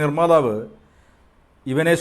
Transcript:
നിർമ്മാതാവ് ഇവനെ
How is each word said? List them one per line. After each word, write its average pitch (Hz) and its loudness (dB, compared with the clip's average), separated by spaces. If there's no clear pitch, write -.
നിർമ്മാതാവ് 151 2
ഇവനെ 160 2